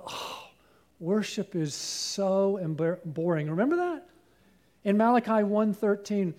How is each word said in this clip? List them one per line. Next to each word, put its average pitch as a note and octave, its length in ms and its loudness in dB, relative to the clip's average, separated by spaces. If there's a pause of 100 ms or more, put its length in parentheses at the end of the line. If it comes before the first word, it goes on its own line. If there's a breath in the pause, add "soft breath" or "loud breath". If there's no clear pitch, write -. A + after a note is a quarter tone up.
"Oh, - 440 -12 (500 loud breath)
worship G3 560 -2
is D#3 180 -2
so G3 880 0
embar-, D#3+ 440 -2
boring." D#3+ 440 0
Remember A#3+ 280 2
that? F4 320 -4 (720 soft breath)
In G3+ 140 2
Malachi A3+ 460 4
one G#3 300 2
thirteen, G3+ 640 0